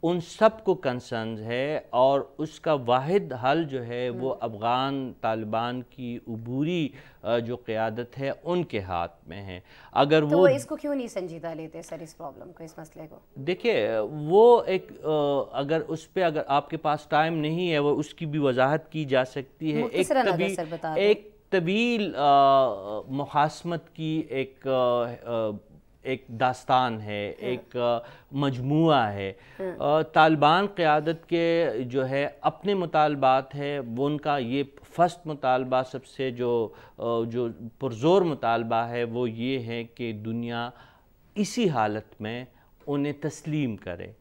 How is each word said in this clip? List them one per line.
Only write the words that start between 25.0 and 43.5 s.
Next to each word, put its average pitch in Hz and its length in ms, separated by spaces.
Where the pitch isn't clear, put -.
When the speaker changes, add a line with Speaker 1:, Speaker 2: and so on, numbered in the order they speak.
Speaker 1:
अ, 110 420
एक 131 260
दास्तान 123 680
है, 104 300
Speaker 2:
हाँ। 117 200
Speaker 1:
एक, 127 280
अ, 120 300
मजमूआ 139 720
है। 101 320
Speaker 2:
हाँ। 156 400
Speaker 1:
अ, 160 40
तालिबान 160 640
क़यादत 160 580
के 165 580
जो 127 200
है 139 400
अपने 175 320
मुतालबात 147 800
है, 143 240
वो 120 260
उनका 147 320
ये 131 360
फर्स्ट 170 440
मुतालबा 131 560
सबसे 131 480
जो, 120 440
अ, - 260
जो 117 520
पुरजोर 135 440
मुतालबा 117 600
है 120 200
वो 120 240
ये 117 320
है 117 240
कि 113 300
दुनिया 117 580
इसी 208 300
हालत 107 380
में 120 260
उन्हें 143 320
तस्लीम 147 560